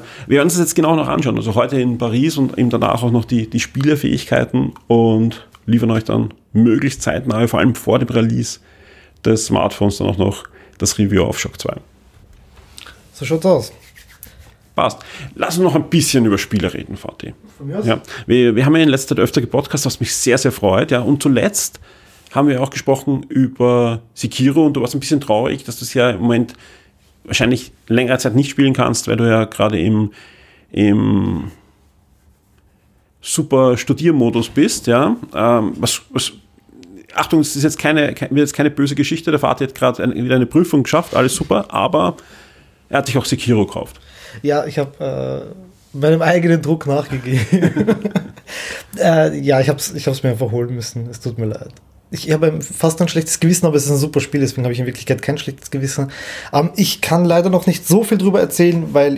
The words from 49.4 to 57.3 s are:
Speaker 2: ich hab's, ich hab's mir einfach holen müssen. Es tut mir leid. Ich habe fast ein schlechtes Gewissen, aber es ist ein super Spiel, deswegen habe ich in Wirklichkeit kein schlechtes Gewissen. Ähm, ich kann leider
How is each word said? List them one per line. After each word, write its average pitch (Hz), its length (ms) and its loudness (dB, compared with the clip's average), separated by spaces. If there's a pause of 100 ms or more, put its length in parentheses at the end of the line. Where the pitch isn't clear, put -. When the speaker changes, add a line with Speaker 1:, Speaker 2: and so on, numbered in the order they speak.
Speaker 2:
ich 135 100 2
hab's, 151 260 -2
ich 147 100 -6
hab's 131 160 -4
mir 131 80 0
einfach 117 220 -2
holen 120 240 -2
müssen. 117 340 -8
Es 117 100 -14
tut 117 200 -8
mir 113 80 -2
leid. - 240 -10 (400)
Ich - 200 -4
habe 156 300 0
fast 165 400 -2
ein 170 60 2
schlechtes 160 320 -2
Gewissen, 175 260 2
aber 156 100 2
es 139 100 2
ist 143 60 0
ein 143 60 2
super 151 220 0
Spiel, - 220 -2
deswegen 131 240 -2
habe 123 80 -2
ich 120 60 -6
in 127 60 -2
Wirklichkeit 127 380 -4
kein 151 160 -2
schlechtes - 320 -12
Gewissen. 139 400 -4 (420)
Ähm, 151 220 2
ich - 260 0
kann 170 240 2
leider 175 240 4